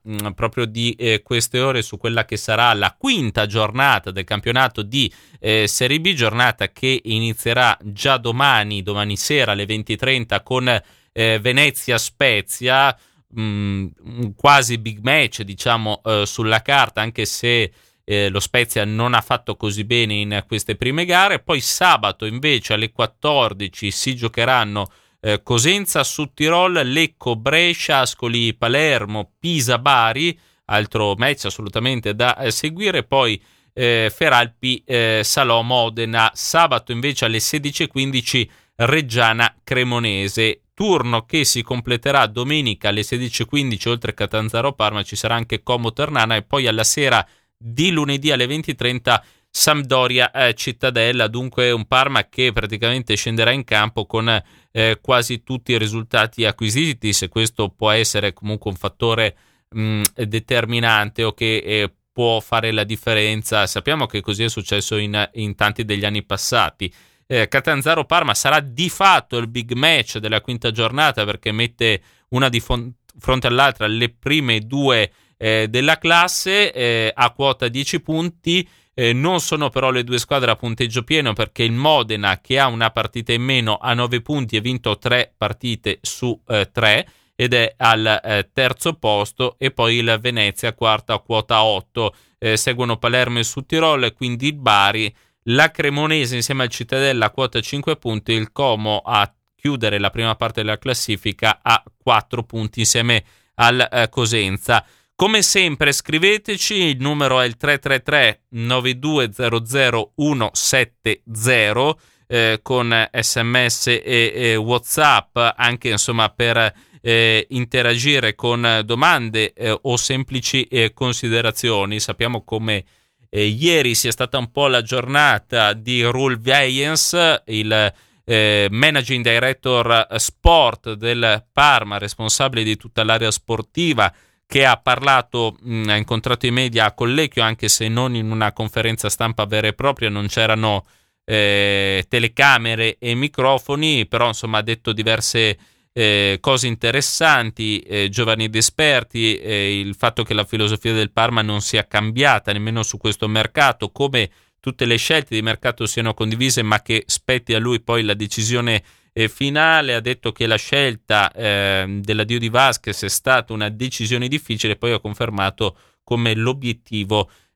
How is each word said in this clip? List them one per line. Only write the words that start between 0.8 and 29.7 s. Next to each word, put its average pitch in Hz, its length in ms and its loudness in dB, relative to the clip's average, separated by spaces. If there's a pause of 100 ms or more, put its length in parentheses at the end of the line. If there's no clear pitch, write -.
eh, 113 300 0
queste 120 360 -2
ore 131 240 0
su - 140 -12
quella 113 280 -2
che - 120 -8
sarà 117 380 2
la 101 220 0
quinta 139 500 -2
giornata 107 640 0
del 95 120 -8
campionato 117 580 -2
di, 117 300 -2 (280)
eh, 110 260 2
Serie 131 340 0
B, 185 120 0
giornata 117 580 0
che 131 320 -2
inizierà 113 800 0
già 107 340 0
domani, 113 680 0
domani 104 320 -2
sera 127 360 0
alle 101 140 -2
venti 110 280 -4
e - 20 -4
trenta 123 460 -2
con, 127 260 -2
eh, 113 720 0
Venezia 123 560 0
Spezia, 127 960 2 (460)
mm, 101 460 -4 (160)
un 107 320 -8
quasi 135 420 4
big 110 260 -10
match, 131 380 0
diciamo, 107 640 -2
eh, 107 220 0
sulla 110 340 0
carta, 135 400 2
anche 113 240 -4
se, 117 480 0 (320)
eh, 101 240 0
lo 95 120 -4
Spezia 117 440 0
non 110 300 0
ha 113 80 4
fatto 117 340 -4
così 104 280 -6
bene 113 300 0
in 104 320 -4
queste 110 300 -4
prime 151 300 -2
gare. 185 340 2
Poi 151 200 -2
sabato 117 640 2
invece 123 480 -2
alle 107 180 -2
quattordici 107 960 -2
si 131 240 -4
giocheranno, 113 760 0 (300)
eh, 104 220 -2
Cosenza, 156 600 0
Sud - 300 -8
Tirol, 175 380 2 (120)
Lecco, 131 500 -2
Brescia, 151 640 0
Ascoli, 117 540 -2
Palermo, 117 840 0
Pisa, 127 400 0